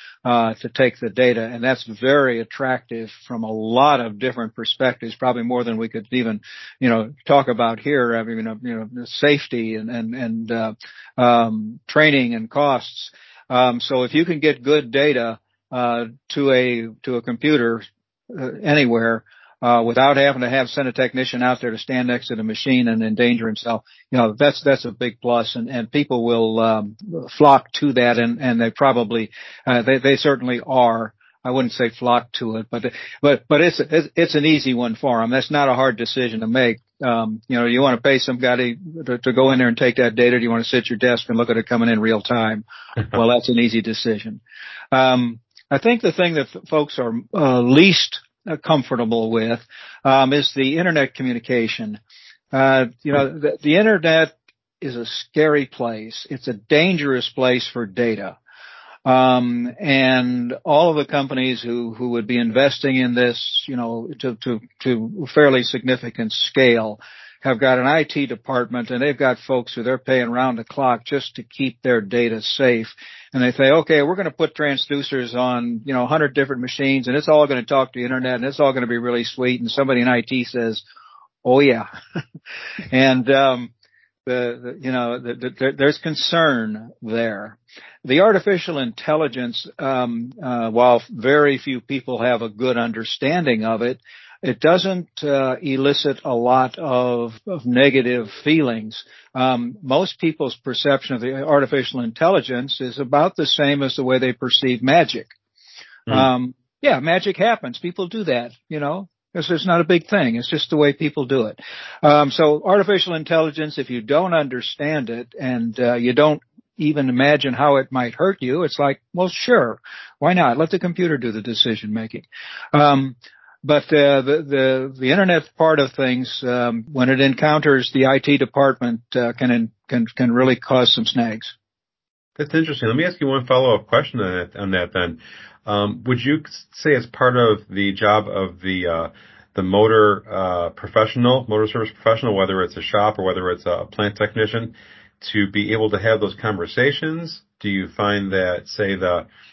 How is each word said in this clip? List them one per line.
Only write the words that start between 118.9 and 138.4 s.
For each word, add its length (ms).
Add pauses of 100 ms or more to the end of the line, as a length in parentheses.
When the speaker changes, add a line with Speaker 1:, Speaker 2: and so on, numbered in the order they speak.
Speaker 1:
"Well, 140
sure, 520 (380)
why 160
not? 240
Let 120
the 80
computer 380
do 160
the 80
decision 540
making." 320 (480)
Um, 420 (480)
but, 200
uh, 360
the, 260
the, 520
the 140
internet 320 (120)
part 220
of 140
things, 520
um, 480
when 160
it 120
encounters 720
the 120
I 120
T 180
department, 640 (140)
uh, 180
can, 380 (180)
can, 260
can 180
really 240
cause 360
some 140
snags. 500 (800)
Speaker 2:
That's 180
interesting. 340
Let 80
me 80
ask 160
you 80
one 180
follow-up 400
question 340
on 300
that, 80
on 140
that 200
then. 280 (440)
Um, 420
would 120
you 260
s-, 280
say 180
it's 160
part 300
of 320
the 240
job 340
of 340